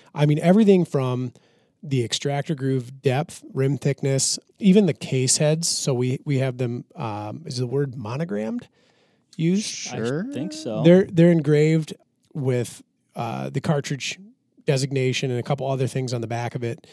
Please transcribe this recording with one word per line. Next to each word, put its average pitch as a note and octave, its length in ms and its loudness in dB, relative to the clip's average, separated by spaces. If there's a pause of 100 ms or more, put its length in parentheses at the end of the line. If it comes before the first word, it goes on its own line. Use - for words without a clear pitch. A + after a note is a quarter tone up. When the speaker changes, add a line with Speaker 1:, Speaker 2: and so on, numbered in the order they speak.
(140)
Speaker 1:
I D3+ 120 2
mean, D3 140 2
everything F#3+ 460 6
from B2+ 480 -2 (480)
the C3+ 220 -2
extractor C#3+ 520 -4
groove C3 460 -4
depth, C3+ 420 -2 (100)
rim C3+ 240 0
thickness, C3+ 600 0 (200)
even G3+ 280 6
the D#3+ 80 2
case C3 440 0
heads. D#3+ 320 0
So - 240 -2
we, B2+ 320 -2
we C#3+ 140 0
have C3 180 -2
them, A#2+ 260 -4 (120)
um, G#2+ 500 -8
is C#3 120 -8
the B2 100 -2
word C3+ 280 -4
monogrammed F3+ 720 -6 (680)
used? F#3 560 -2
Speaker 2:
I - 40 -8
Speaker 3:
Sure. C3 360 -2
Speaker 2:
think B3+ 180 -6
so. A2 320 -4
Speaker 1:
They're, F3 220 8
they're E3+ 260 6
engraved D#3 600 2 (400)
with, B2+ 500 -4 (320)
uh, A#2 340 -6
the C#3 120 -4
cartridge C#3+ 580 -4 (460)
designation C3 680 -2
and B2 80 -2
a A#2 40 -6
couple C3+ 280 -4
other C3 160 0
things B2+ 260 -4
on A#2+ 80 -4
the A2+ 60 -6
back A#2 260 -6
of B2 100 -8
it. - 300 -8